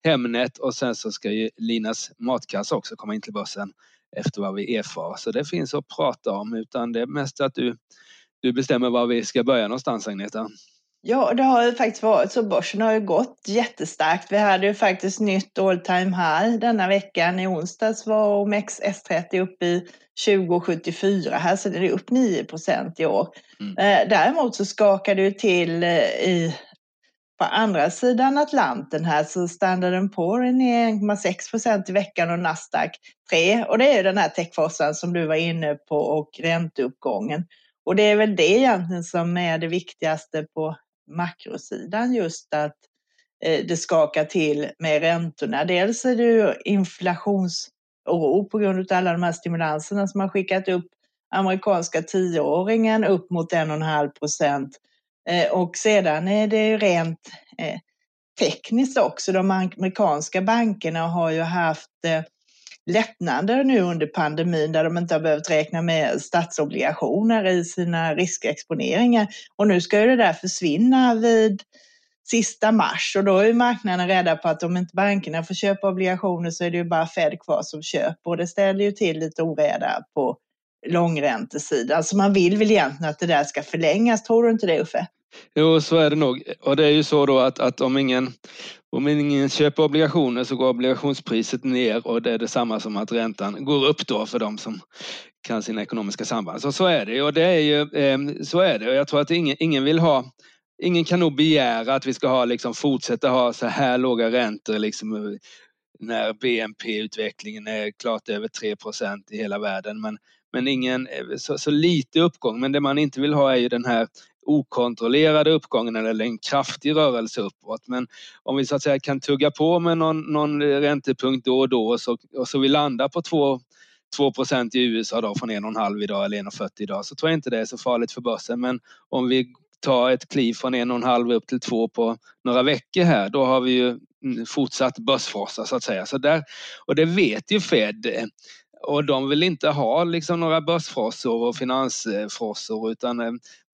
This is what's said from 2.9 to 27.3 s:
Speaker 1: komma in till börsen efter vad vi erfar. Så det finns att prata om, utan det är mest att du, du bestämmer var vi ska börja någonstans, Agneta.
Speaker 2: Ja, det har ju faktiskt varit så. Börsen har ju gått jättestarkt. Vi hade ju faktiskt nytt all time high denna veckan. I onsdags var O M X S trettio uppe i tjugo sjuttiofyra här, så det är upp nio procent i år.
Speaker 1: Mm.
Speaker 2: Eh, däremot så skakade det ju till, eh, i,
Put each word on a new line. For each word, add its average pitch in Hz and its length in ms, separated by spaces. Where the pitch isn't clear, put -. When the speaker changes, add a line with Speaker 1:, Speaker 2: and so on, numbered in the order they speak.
Speaker 1:
komma 107 180
in 107 60
till 107 120
börsen 101 400
efter - 240
vad 98 140
vi 104 220
erfar. 90 420
Så - 120
det 151 140
finns 151 300
att 143 220
prata 135 340
om, 104 240
utan 117 380
det 117 80
är 123 60
mest 139 340
att 135 140
du, 120 220
du 127 100
bestämmer 127 380
var 120 160
vi 117 180
ska 120 200
börja 117 240
någonstans, 117 400
Agneta. 104 400
Speaker 2:
Ja, 247 280
det 247 80
har 254 220
ju 240 80
faktiskt 233 300
varit 208 300
så. 240 100
Börsen 196 380
har 220 120
ju 220 80
gått 202 480
jättestarkt. 180 840
Vi 196 60
hade 196 280
ju 208 80
faktiskt 190 460
nytt 190 380
all 190 200
time 180 380
high 180 420
denna 214 300
veckan. 185 520
I 185 60
onsdags 190 600
var 214 360
O - 20
M 208 80
X 208 300
S 202 200
trettio 175 380
uppe 185 260
i 175 200
tjugo 180 420
sjuttiofyra 175 760
här, 170 200
så 202 120
det 170 100
är 180 120
upp - 200
nio 247 340
procent - 560
i 160 60
år. 160 220
Speaker 1:
Mm. 202 180
Speaker 2:
Eh, 196 300
däremot 233 460
så 202 100
skakade 196 580
det 196 60
ju - 20
till, 175 520
eh, 170 160
i, 165 480